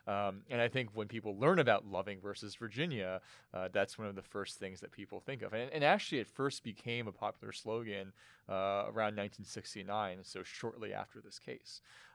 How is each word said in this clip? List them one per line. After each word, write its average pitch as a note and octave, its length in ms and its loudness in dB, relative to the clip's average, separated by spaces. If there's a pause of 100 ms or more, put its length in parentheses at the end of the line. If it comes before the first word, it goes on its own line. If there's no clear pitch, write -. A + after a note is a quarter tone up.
Um, G2+ 420 0
and A#2+ 140 2
I A#2+ 60 6
think A#2 260 -2
when G#2+ 140 -2
people G#2+ 280 -4
learn D3+ 220 8
about A#2 260 8
Loving G2 340 -2
versus G2+ 360 -8
Virginia, A2 680 -2 (320)
uh, F#2 180 -2
that's G2+ 280 2
one G#2+ 100 -4
of G2+ 60 -6
the F#2+ 80 -8
first - 360 -6
things F#2+ 220 -8
that - 120 -12
people G2 280 -10
think C3 220 -6
of. G#2 100 -4
And, A#2+ 180 -2
and D3+ 140 2
actually, D#3+ 360 6
it G#2 80 -2
first - 360 -2
became A#2 420 -4
a G2+ 60 -4
popular G#2 400 -4
slogan, G#2+ 600 -4 (360)
uh, G2 400 4
around G#2+ 260 2
nineteen G#2 300 -2
sixty-nine, G2 800 -4
so F#2 200 -8
shortly G#2+ 520 -6
after G2+ 260 -6
this G#2 180 -16
case. - 440 -12 (320)